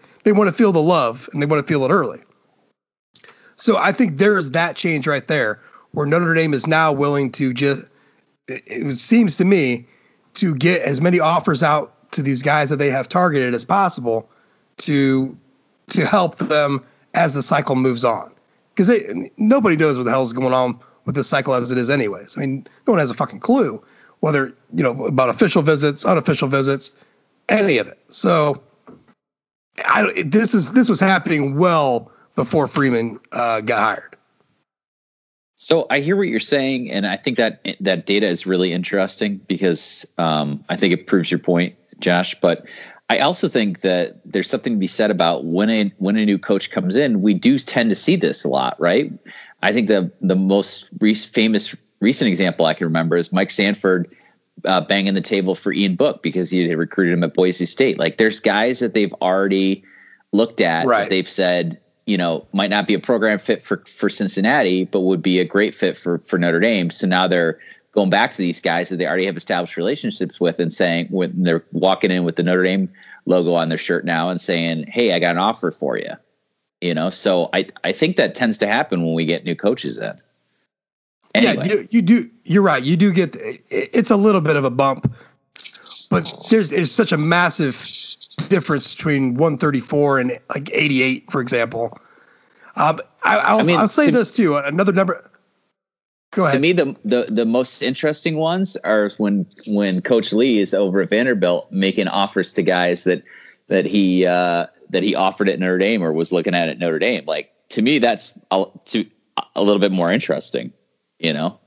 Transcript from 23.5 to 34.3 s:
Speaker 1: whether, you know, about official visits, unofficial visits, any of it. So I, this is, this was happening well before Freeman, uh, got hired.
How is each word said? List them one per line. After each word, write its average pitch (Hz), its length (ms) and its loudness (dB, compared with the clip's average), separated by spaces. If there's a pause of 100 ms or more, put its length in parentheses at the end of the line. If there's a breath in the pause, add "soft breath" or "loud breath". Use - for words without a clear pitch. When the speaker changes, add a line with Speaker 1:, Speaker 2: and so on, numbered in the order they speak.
Speaker 1:
whether, 143 340 0 (180)
you 127 100 0
know, 127 240 0
about 131 220 2
official 160 340 2
visits, 147 420 0
unofficial 151 440 0
visits, 135 460 -2 (540 soft breath)
any 196 300 2
of 104 100 -2
it. - 100 -20 (100)
So 151 540 0 (1200)
I, 180 400 0
this 208 300 2
is, 180 180 0
this 240 160 4
was 185 120 0
happening 156 560 2
well 147 540 0 (260 soft breath)
before 139 320 0
Freeman, 117 520 -2 (120)
uh, 117 280 -2
got 110 200 -2
hired. - 360 -2 (1400)